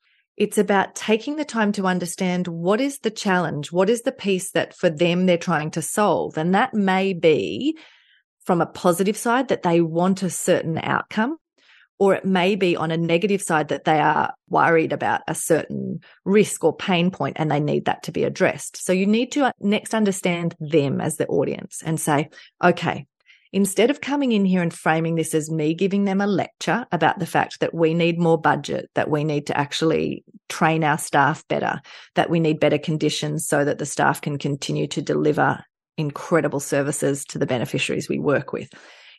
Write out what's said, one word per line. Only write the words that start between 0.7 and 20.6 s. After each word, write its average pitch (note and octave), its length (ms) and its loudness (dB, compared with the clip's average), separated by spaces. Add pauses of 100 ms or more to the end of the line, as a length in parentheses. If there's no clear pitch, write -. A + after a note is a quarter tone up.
taking A3 400 -2
the D#4 100 -4
time A3 280 0
to G3+ 120 -4
understand F3+ 600 -2
what F3 340 0
is C#4 180 -4
the A3 120 -4
challenge, E3+ 600 -2
what F#3+ 180 2
is A3+ 140 0
the C4+ 80 -2
piece F#3+ 400 -2
that - 240 -2
for F#3 140 0
them E3+ 360 2
they're F3+ 120 6
trying D#3 320 -2
to D#3+ 120 -6
solve. D#3 540 0
And E3+ 200 0
that A3 180 0
may F#3+ 400 2
be D#3+ 640 2 (680)
from F3+ 160 2
a E3 60 0
positive F#3 520 0
side B3 320 0
that - 120 -2
they E3+ 200 2
want F3 420 0
a F3+ 80 -2
certain - 480 0
outcome, A3+ 580 -2 (640)
or G3 160 4
it - 100 -4
may F#3+ 300 2
be F#3 200 2
on D#3+ 140 -2
a E3 80 -2
negative E3+ 440 0
side D3+ 260 0
that - 160 -4
they D#3 160 4
are D3+ 340 2 (160)
worried D3+ 440 4
about B2+ 340 -2
a D#3+ 80 -4
certain - 640 -4 (260)
risk G3 380 2
or D#3 120 2
pain F3+ 360 0
point C#3 260 -4
and D#3 140 0
they D3 80 2
need D3 260 0
that - 180 -2
to - 80 -10
be D#3 120 -2
addressed. - 600 -2
So F#3 100 0
you F#3+ 120 2
need A3+ 280 0
to C4+ 260 2
next G#3 340 -2
understand F#3 680 0
them C#3+ 420 2